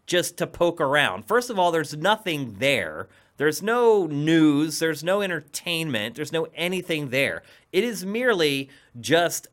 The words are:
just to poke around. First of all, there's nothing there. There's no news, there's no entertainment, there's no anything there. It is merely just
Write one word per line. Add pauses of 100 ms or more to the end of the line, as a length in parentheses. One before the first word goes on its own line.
just
to
poke
around.
First
of
all,
there's
nothing
there. (280)
There's
no
news,
there's
no
entertainment,
there's
no
anything
there. (300)
It
is
merely (280)
just